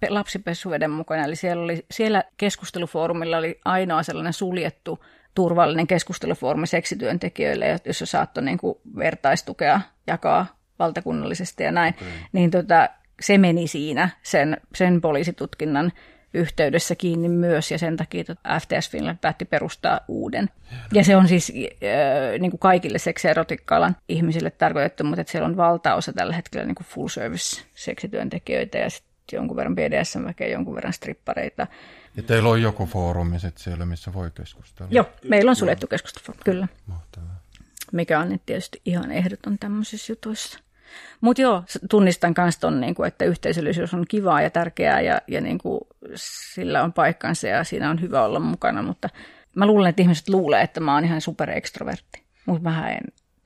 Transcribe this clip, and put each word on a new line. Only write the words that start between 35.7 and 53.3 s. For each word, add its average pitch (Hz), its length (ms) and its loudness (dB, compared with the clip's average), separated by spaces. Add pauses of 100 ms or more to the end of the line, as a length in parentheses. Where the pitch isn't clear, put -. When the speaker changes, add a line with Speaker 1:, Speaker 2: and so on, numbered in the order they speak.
Speaker 1:
keskustelufoorumi, - 580 -10
kyllä. 185 240 0 (180)
Speaker 2:
Mahtavaa. 85 540 -14 (520)
Speaker 1:
Mikä 165 280 0
on 170 80 -2
nyt 190 180 -4
tietysti - 380 -8
ihan 175 280 -2
ehdoton 202 460 -2
tämmöisissä 214 540 -6
jutuissa. - 460 -10 (640)
Mut 233 180 4
joo, 233 280 4
s-, - 120 -10 (120)
tunnistan 180 440 6
kans 175 240 2
ton, 156 220 0
niinku, 165 220 -2
että 175 220 -2
yhteisöllisyys 170 720 0
on 175 140 0
kivaa 185 340 2
ja 156 80 0
tärkeää - 500 0
ja, - 280 2
ja - 120 -4
niinku, - 460 -4 (680)
sillä 180 280 0
on 170 100 0
paikkansa 165 560 0
ja 117 160 0
siinä 139 260 -4
on 165 100 -2
hyvä 120 240 2
olla 117 160 0
mukana, - 420 -2
mutta 185 260 -6 (480)
mä 196 100 4
luulen, 202 240 6
että 175 120 4
ihmiset 175 260 4
luulee, 170 340 4
että 170 180 -4
mä 151 140 2
oon 151 100 2
ihan 165 160 0
superekstrovertti, - 1000 -6 (240)
mut 170 160 0
mähän 160 300 -2
en - 200 -8 (340)